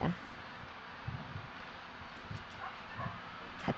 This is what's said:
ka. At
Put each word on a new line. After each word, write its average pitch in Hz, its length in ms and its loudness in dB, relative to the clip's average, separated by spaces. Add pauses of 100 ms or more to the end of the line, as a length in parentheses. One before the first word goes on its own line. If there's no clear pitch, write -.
ka. - 80 10 (3500)
At 165 100 8